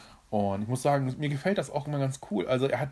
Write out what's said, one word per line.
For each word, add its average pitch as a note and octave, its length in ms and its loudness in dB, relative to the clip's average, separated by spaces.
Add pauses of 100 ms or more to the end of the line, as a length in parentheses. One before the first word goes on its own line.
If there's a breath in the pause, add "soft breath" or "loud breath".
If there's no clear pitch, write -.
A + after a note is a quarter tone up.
(300 loud breath)
Und G2+ 320 0
ich G#2+ 60 -4
muss B2+ 160 -2
sagen, C#3 340 2
mir D3 120 -2
gefällt E3 280 0
das C#3+ 140 -2
auch C#3+ 160 -4
immer D3 100 -2
ganz C3+ 220 0 (100)
cool. G#3 180 0
Also C3 200 4
er B2 120 0
hat C#3 120 -2